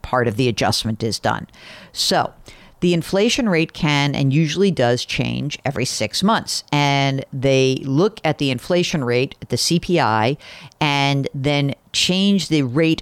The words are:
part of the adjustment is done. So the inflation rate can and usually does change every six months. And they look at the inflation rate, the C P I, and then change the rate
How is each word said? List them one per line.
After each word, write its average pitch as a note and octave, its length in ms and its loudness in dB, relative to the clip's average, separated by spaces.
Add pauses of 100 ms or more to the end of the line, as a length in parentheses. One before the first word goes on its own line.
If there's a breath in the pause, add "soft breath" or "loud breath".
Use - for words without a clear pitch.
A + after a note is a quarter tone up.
part B2 260 0
of G#2+ 100 -4
the B2+ 100 2
adjustment A2 560 -2
is A2 160 -4
done. - 260 -2 (460 loud breath)
So - 420 0 (460 loud breath)
the F3+ 140 4
inflation G#3 540 0
rate E3 240 0
can C#3+ 420 0
and C3+ 200 0
usually D#3+ 360 2
does B2 360 0
change B2+ 580 -4
every C3+ 220 -4
six - 360 -4
months. - 480 -2
And C#3 640 0
they C3 520 2
look D#3 420 0
at D3+ 140 0
the C#3 120 0
inflation E3+ 540 -2
rate, B2 300 0 (120)
the - 80 -4
C E3 240 0
P F3 220 0
I, A2 340 2 (460 loud breath)
and C#3 520 0
then C#3+ 420 -2 (180)
change F#3+ 560 2
the D#3 140 2
rate D#3+ 380 2